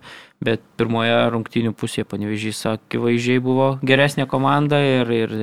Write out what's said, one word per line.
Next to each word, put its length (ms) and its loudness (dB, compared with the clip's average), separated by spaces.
bet 260 -2
pirmoje 420 0
rungtynių 440 -2
pusėje 320 -6
Panevėžys 600 -6
akivaizdžiai 760 0
buvo 380 2
geresnė 480 2
komanda 560 2
ir, 280 2
ir 220 0